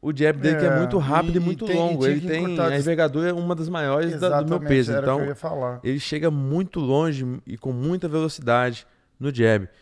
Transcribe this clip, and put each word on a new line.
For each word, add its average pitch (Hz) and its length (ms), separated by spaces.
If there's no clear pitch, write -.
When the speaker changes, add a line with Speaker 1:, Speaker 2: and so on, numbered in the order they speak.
Speaker 1:
o 151 140
jab 151 240
dele, 156 180
que 165 60
é 170 40
Speaker 2:
É, 156 100
Speaker 1:
muito 180 200
rápido 160 380
e - 20
Speaker 2:
e, 175 40
e - 20
Speaker 1:
muito 185 220
Speaker 2:
tem, 185 100
e - 20
Speaker 1:
longo. 170 240
Speaker 2:
tinha 135 100
Speaker 1:
Ele 147 100
Speaker 2:
que 175 40
Speaker 1:
tem 165 160
Speaker 2:
encurtar 165 300
Speaker 1:
a 143 60
envergadura 156 520
é - 40
uma 175 200
das 160 140
maiores 160 500
da, 156 220
do 147 80
meu 170 80
Speaker 2:
Exatamente, 151 120
Speaker 1:
peso. 131 240
Speaker 2:
era 139 80
o 135 40
que 135 60
Speaker 1:
Então, 139 100
Speaker 2:
eu 139 80
ia 143 60
falar. 127 500
Speaker 1:
ele 135 160
chega 151 300
muito 151 500
longe 135 680
e - 120
com 135 140
muita 160 360
velocidade 123 760
no 139 160
jab. 110 340